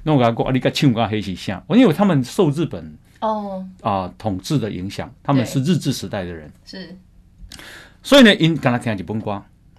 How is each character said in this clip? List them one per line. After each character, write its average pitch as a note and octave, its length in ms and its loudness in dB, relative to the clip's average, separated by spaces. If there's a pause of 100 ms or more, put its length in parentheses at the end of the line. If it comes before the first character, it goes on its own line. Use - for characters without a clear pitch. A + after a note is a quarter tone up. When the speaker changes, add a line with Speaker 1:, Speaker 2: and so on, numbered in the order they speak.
Speaker 1:
拢 D3 160 4
甲 A#2+ 60 6
我 A#2 80 6
讲， A#2 140 -2
啊， C3 40 -2
你 C3 80 2
甲 C3 100 0
唱 C3 220 2
歌 A2+ 120 0
迄 G#2+ 180 -2
是 F#2+ 140 -6
啥？ - 340 -10
因 A3+ 180 6
为 D#3 60 4
他 F#3 100 0
们 E3 200 2
受 D#3+ 260 0
日 D3+ 160 -4
本 D#2 320 -12 (240)
Speaker 2:
哦。 G3+ 440 -6 (160)
Speaker 1:
啊， F#2 360 -4
统 G2+ 220 -4
治 D3+ 180 -2
的 G#2+ 120 -4
影 F#2 200 -8
响， - 200 -10 (140)
他 C#3+ 80 -4
们 C3 140 2
是 C3+ 180 -4
日 E3 140 0
治 B2+ 160 -2
时 G2 160 -8
代 G2 160 -6
的 F2 80 -10
人。 D#2 180 -16 (180)
Speaker 2:
对。 F#3 120 -16
是。 - 160 -18 (1040)
Speaker 1:
所 C#4 180 6
以 B3+ 40 10
呢， G#3 120 8
因 D#3+ 220 2
敢 B2+ 160 0
若 A#2+ 60 0
听 A#2 160 -4
日 F#2 80 -8
本 G#2+ 180 -6
歌， G2+ 220 -6 (360)